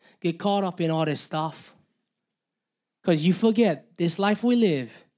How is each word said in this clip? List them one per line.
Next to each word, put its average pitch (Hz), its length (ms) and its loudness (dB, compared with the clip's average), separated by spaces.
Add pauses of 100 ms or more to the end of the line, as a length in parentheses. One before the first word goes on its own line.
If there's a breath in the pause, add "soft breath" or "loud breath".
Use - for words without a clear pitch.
(220 soft breath)
get 170 180 -2
caught 202 240 0
up 180 160 -4
in 165 120 0
all 160 120 0
this 151 180 -2
stuff. - 520 -8 (1300)
'Cause 156 200 2
you 180 100 4
forget, 214 640 0
this 170 220 -2
life 208 240 0
we 240 120 2
live 156 500 0 (120)